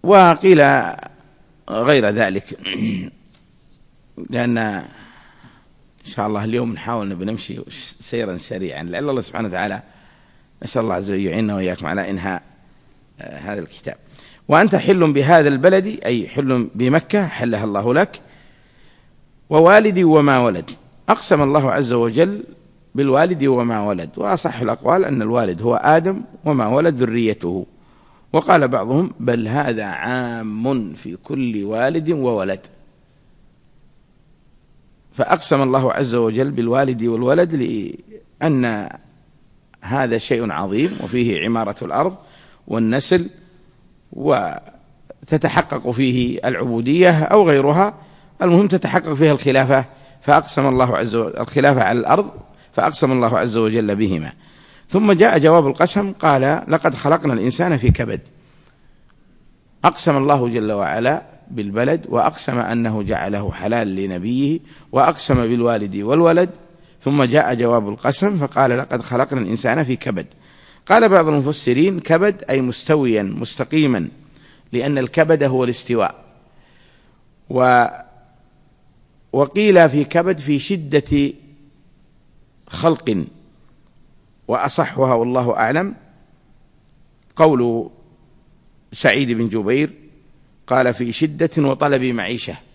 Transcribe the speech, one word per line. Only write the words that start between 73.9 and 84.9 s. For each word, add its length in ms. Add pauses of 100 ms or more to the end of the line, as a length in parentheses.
لأن 260
الكبد 440
هو 220
الاستواء." 600 (1300)
و-، 360 (1500)
وقيل 560
في 160
كبد 340
في 200
شدة 720 (1300)
خلق، 580 (1200)
وأصحها 640